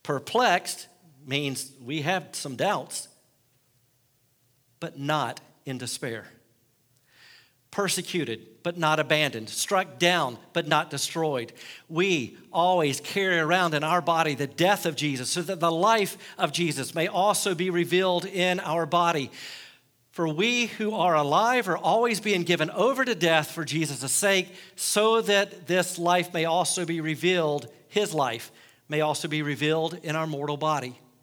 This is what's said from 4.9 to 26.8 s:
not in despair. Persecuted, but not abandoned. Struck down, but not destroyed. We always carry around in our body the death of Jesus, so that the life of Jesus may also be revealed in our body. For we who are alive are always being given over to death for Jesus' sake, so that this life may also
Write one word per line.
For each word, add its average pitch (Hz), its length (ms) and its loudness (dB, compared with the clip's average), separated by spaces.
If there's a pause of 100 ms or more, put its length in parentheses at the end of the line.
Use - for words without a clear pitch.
not 139 440 -2 (240)
in 131 120 -8
despair. 120 520 -8 (1400)
Persecuted, 170 960 -4
but 175 140 -4
not 156 200 2
abandoned. 143 520 0
Struck 180 500 -2
down, 165 400 2 (140)
but 165 160 -2
not 156 200 2
destroyed. 139 600 -2 (380)
We 165 480 0 (160)
always 170 480 2
carry 190 380 0
around 165 340 4
in 147 100 0
our 170 180 2
body 160 340 2
the 139 120 -2
death 185 380 2
of 160 100 0
Jesus, 131 340 -2
so 180 120 -2
that 175 180 -6
the 165 100 2
life 196 480 2 (200)
of 160 160 0
Jesus 147 420 -2
may 165 120 0
also 202 460 2
be 180 160 -2
revealed 175 540 2
in 185 380 0
our 165 240 -2
body. 170 440 2 (840)
For 165 160 -2
we 226 380 0
who 214 260 -4
are 180 200 4
alive 190 540 4
are 165 100 0
always 220 440 2
being 196 220 0
given 165 260 0
over 254 340 0
to 226 120 0
death 160 360 2
for 165 140 -6
Jesus' 139 480 -4
sake, 196 420 2 (220)
so 220 420 2
that 202 480 0
this 180 300 0
life 175 360 2
may 160 120 0
also 170 400 0